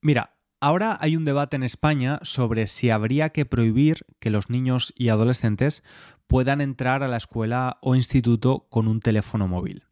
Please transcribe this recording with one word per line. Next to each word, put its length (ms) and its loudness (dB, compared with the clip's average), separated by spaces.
Mira, 360 0
ahora 400 0
hay 160 0
un 80 -4
debate 320 -2
en 80 -4
España 580 -2
sobre 460 -2
si 220 0
habría 400 0
que 160 -2
prohibir 600 2
que 100 -2
los 180 0
niños 480 -2
y 120 0
adolescentes 720 2
puedan 320 2
entrar 420 -2
a 60 -4
la 80 -4
escuela 640 -4
o 140 2
instituto 720 2
con 160 0
un 140 0
teléfono 480 0
móvil. 440 -6